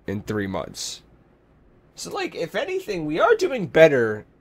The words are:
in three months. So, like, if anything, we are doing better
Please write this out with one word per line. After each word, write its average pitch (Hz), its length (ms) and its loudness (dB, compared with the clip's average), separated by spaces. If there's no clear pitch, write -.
in 98 140 -6
three 104 260 -4
months. - 540 -8
So, - 160 -14
like, 381 240 -6
if 160 200 -6
anything, 262 500 -6
we 151 140 -4
are 440 160 6
doing 254 320 -2
better 123 580 4